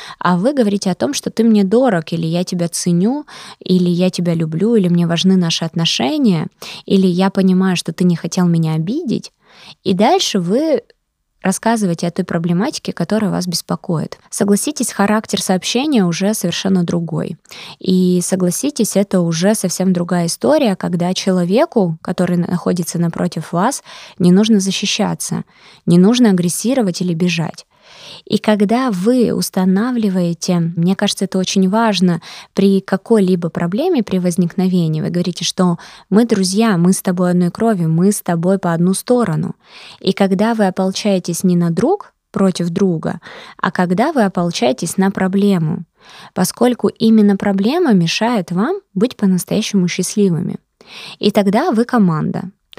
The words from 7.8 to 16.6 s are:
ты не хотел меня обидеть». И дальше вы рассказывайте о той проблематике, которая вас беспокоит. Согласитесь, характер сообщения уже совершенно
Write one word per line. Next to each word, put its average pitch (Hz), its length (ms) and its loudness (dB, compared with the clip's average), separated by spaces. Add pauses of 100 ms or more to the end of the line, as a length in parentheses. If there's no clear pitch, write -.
ты 180 120 -2
не 175 120 4
хотел 180 300 -2
меня 165 280 2
обидеть». 220 580 -4 (520)
И 190 100 2
дальше 247 440 2
вы 240 440 0 (600)
рассказывайте 190 640 -2
о 175 40 -2
той 180 140 -4
проблематике, 170 680 -4
которая 208 380 -2
вас 175 160 -2
беспокоит. 170 720 -6 (120)
Согласитесь, 208 640 -2
характер 208 500 -2
сообщения 233 600 0
уже 190 300 0
совершенно 185 500 0